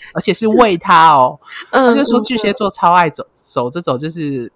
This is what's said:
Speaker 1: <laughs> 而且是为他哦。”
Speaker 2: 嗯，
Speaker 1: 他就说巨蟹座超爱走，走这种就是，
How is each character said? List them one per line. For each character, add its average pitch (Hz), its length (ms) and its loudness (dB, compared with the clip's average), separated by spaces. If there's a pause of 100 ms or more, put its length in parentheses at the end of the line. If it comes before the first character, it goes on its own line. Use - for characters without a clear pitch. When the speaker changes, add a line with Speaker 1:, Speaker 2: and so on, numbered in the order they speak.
Speaker 1:
<laughs> - 120 -20
而 165 60 -4
且 180 140 -2
是 220 140 -2
为 220 280 2
他 165 360 4
哦。” 139 260 2 (320)
Speaker 2:
嗯， 254 240 4
Speaker 1:
他 - 0 -
就 277 100 0
说 233 140 0
巨 - 180 -4
蟹 208 160 -2
座 202 160 -4
超 180 240 0
爱 175 160 4
走， - 160 -10 (100)
走 - 360 -6
这 170 100 -8
种 143 160 -2
就 151 140 -8
是， 143 460 -8